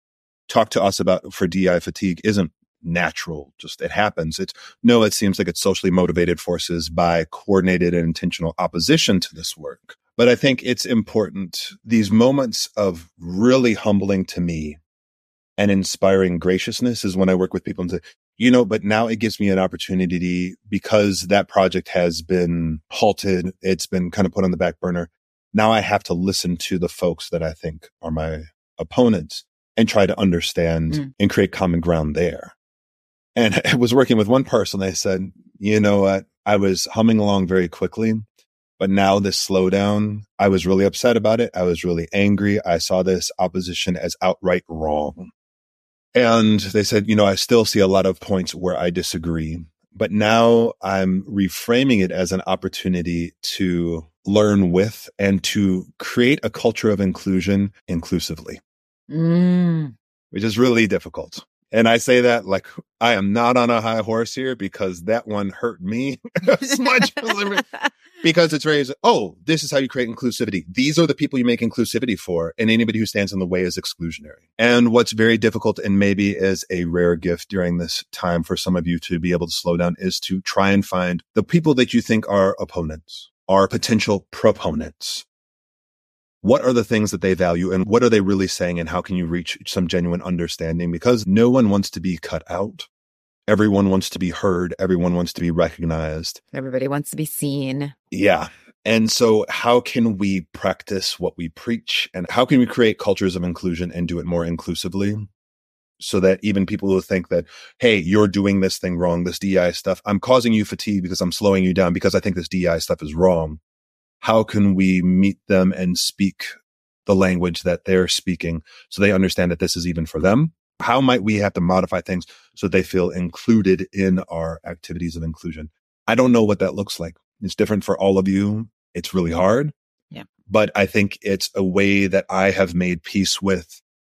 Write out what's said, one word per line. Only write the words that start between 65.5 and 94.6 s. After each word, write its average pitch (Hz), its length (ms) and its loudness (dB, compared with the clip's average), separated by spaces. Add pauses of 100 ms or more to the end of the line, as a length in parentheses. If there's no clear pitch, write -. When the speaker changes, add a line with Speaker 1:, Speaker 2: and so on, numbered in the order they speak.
Speaker 1:
hurt 98 300 -6
me 123 400 -6 (140)
<laughs> 185 260 2
as 269 200 -2
much 262 360 0
as 226 120 -8
every-, 202 300 -4 (140)
Speaker 2:
<laughs> - 520 -10
Speaker 1:
because 165 280 4
it's 147 120 -4
very, 151 200 0 (200)
oh, 135 400 2
this 151 180 0
is 139 80 -8
how 143 80 0
you 135 80 0
create 123 220 -4
inclusivity. 107 600 -4
These 139 300 0
are 165 80 4
the 143 80 0
people 135 240 -2
you 120 60 2
make 120 160 2
inclusivity 117 580 -2
for. 82 400 -4
And 110 120 2
anybody 113 280 2
who 107 80 0
stands 101 260 -2
in 95 60 -4
the 92 80 -2
way 90 160 0
is 90 160 -4
exclusionary. - 720 -12 (100)
And 120 340 4
what's 117 200 4
very 110 260 4
difficult 107 400 0
and 98 180 0
maybe 101 360 2
is 92 380 -2
a 87 160 -4
rare 87 280 2
gift 85 340 -4
during 90 300 -2
this 85 320 -6
time 87 320 -2
for 87 140 -4
some 92 180 -2
of 87 140 -2
you 85 120 -2
to 87 200 -6
be 87 100 -4
able 85 160 -2
to 82 60 -10
slow 87 240 -4
down 87 220 -2
is 92 220 -4
to 95 200 -6
try 98 320 0
and 101 120 2
find 90 380 -4 (140)
the 107 80 0
people 160 300 2
that 123 200 2
you 117 60 4
think 110 280 -2
are 98 300 2
opponents, 80 720 -10 (180)
are 95 200 4
potential 104 640 -2
proponents. - 920 -4 (1200)
What 107 220 4
are 127 80 2
the 117 120 2
things 107 260 0
that 90 100 -6
they 95 140 2
value 87 360 0
and 92 140 0
what 110 180 2
are 120 60 4
they 110 140 6
really 95 240 0
saying 87 340 -4
and 80 80 -6
how 87 140 -4
can 92 120 -8
you 90 120 -2
reach 85 400 -6
some 90 220 -2
genuine 87 340 -2
understanding? 85 680 -4
Because 107 360 0
no 110 240 4
one 123 180 4
wants 98 220 0
to 90 100 -10
be 90 160 -4
cut - 340 -8
out. 92 380 -8 (580)
Everyone 101 440 4
wants 95 200 0
to - 80 -12
be 92 120 -2
heard. 92 480 -2